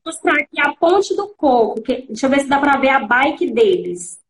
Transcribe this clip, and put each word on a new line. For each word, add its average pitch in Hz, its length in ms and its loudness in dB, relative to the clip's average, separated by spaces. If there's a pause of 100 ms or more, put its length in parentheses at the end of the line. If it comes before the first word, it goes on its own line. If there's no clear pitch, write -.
mostrar 330 300 -2
aqui - 260 -6
a 294 140 0
Ponte 381 400 2
do 403 200 -6
Coco. 240 460 0
Que, - 260 -4
deixa 226 200 -4
eu - 20 2
ver 277 120 2
se 277 60 -4
dá 285 120 2
pra 285 180 2
ver 262 120 2
a 269 100 4
bike 254 520 0
deles. 180 680 0 (100)